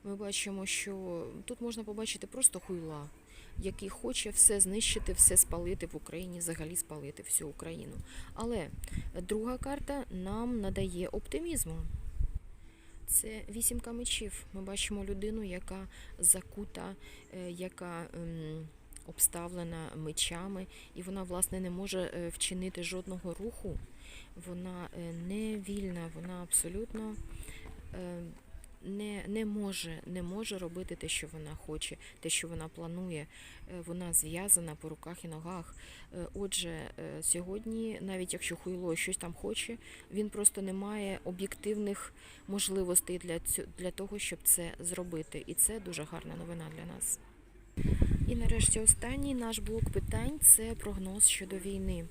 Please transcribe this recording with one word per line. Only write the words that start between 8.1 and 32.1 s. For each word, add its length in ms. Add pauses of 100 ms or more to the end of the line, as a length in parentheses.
Але 360 (520)
друга 360
карта 540
нам 500
надає 460
оптимізму. 720 (1400)
Це 360
вісімка 420
мечів. 640
Ми 80
бачимо 440
людину, 380
яка 440 (320)
закута, 760 (380)
е, 180
яка, 640
ем, 540 (400)
обставлена 880
мечами, 720 (280)
і 60
вона, 220
власне, 360
не 100
може, 300
е, 300
вчинити 540
жодного 500
руху. 440 (720)
Вона, 500
е, 160
не 440
вільна, 580
вона 280
абсолютно, 720 (760)
е, 300 (640)
не, 420
не 180
може, 600
не 180
може 340
робити 380
те, 120
що 260
вона 220
хоче, 420 (220)